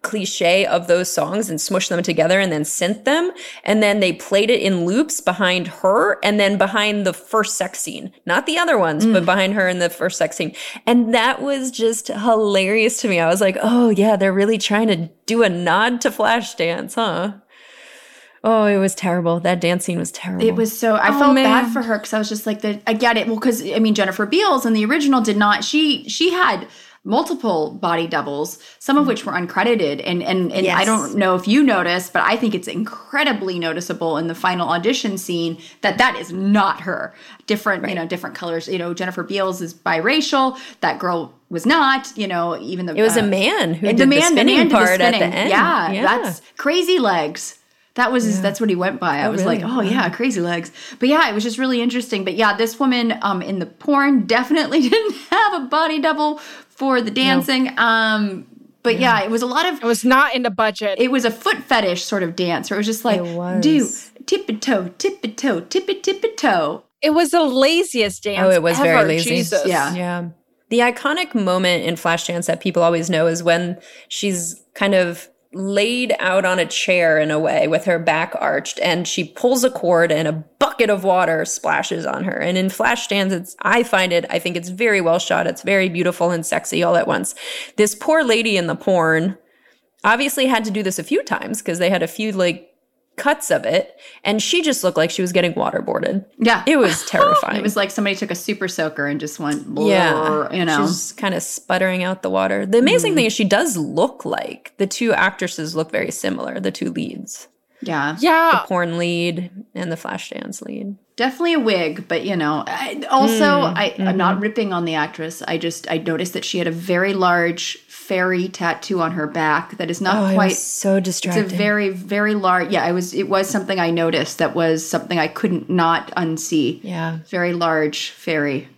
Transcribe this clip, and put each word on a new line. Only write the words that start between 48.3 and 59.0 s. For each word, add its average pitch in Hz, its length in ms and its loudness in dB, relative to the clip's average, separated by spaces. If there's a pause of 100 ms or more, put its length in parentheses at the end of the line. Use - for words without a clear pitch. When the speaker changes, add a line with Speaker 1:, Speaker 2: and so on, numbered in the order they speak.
Speaker 1:
Yeah. 185 60 0
Speaker 2:
that's 196 180 0
what 220 100 2
he 180 60 2
went 185 240 -2
by. 147 180 0
I 147 80 0
Speaker 1:
Oh, - 60 0
Speaker 2:
was 190 120 0
like, 180 160 0
Speaker 1:
really? 220 140 -4
Speaker 2:
"Oh, 247 80 0
yeah, 240 260 0
Speaker 1:
Wow. 180 60 -4
Speaker 2:
crazy 233 260 -2
legs." 170 300 -2 (280)
But 254 120 2
yeah, 302 180 4
it 208 60 -4
was 214 100 0
just 226 140 -4
really 254 240 0
interesting. 240 420 -2
But 185 120 -4
yeah, 208 200 2
this 226 240 -2
woman, 247 400 2
um, 190 220 -2
in 196 160 -6
the 165 80 -4
porn 277 580 2
definitely 254 560 2
<laughs> 247 80 4
didn't 427 260 2 (160)
have 403 240 2
a 277 120 -6
body 311 320 0
double 302 420 0 (300)
for 262 320 0
the 220 80 -4
Speaker 1:
No. 202 40 -10
Speaker 2:
dancing. 262 600 2
Um, 220 720 0 (360)
but 226 160 2
yeah, 233 200 4